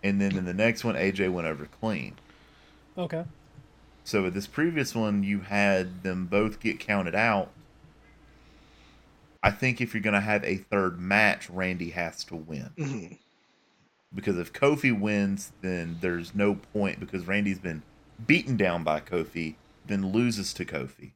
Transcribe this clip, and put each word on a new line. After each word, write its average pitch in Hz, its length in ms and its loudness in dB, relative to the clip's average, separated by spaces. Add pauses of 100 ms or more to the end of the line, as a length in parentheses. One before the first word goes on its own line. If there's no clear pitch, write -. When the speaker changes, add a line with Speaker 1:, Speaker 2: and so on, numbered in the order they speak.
Speaker 1:
And 98 180 2
then 98 160 2
in 92 80 -2
the 90 80 -2
next 113 320 2
one, 113 120 0
A 92 140 4
J 95 200 2
went 87 180 -2
over 73 180 -6 (140)
clean. 98 360 -4 (840)
Speaker 2:
Okay. 170 260 -4 (800)
Speaker 1:
So 101 200 2
with 180 100 0
this 98 120 -4
previous 156 480 0
one, 104 280 2
you 98 180 0
had 92 640 2
them 92 240 -2
both 104 340 2
get - 180 -2
counted 95 360 0
out. 104 340 2 (1900)
I 101 80 8
think 127 300 0
if 123 140 -4
you're 110 80 -2
gonna 101 180 4
have 104 240 0
a 95 140 0
third 92 420 0
match, 98 480 4
Randy 90 420 -4
has 85 340 -6
to 87 120 -12
win. 78 400 -10
Speaker 3:
Mm-hmm. 131 380 -6 (1000)
Speaker 1:
Because 92 240 0
if 87 140 -6
Kofi 139 440 4
wins, 101 560 0 (100)
then 87 400 -2
there's 85 320 -2
no 101 200 4
point 101 460 -4
because 90 260 -6
Randy's 98 320 0
been 80 240 -6 (440)
beaten 135 320 4
down 87 260 2
by 76 160 2
Kofi, 80 540 -4 (320)
then 98 260 0
loses 110 400 0
to 87 140 -6
Kofi. - 500 -8